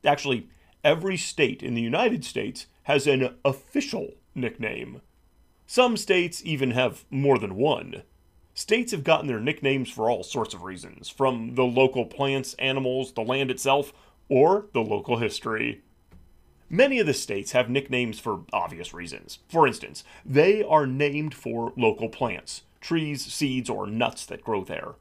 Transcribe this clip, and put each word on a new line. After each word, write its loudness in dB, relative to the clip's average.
Actually, 0
every 2
state 0
in -4
the 0
United 0
States -8
has 2
an 0
official -4
nickname. -8
Some 4
states 0
even 0
have 0
more 4
than -4
one. -2
States -2
have -6
gotten 2
their -2
nicknames 0
for 0
all 0
sorts -6
of -14
reasons, -14
from -2
the 4
local 4
plants, -4
animals, -2
the -4
land -2
itself, 0
or 6
the 0
local 0
history. -4
Many 4
of 2
the 2
states -6
have 2
nicknames -2
for -6
obvious -6
reasons. -14
For 6
instance, -6
they 4
are 4
named -2
for -6
local 2
plants, -6
trees, -2
seeds, -2
or -4
nuts -2
that -12
grow -2
there. -10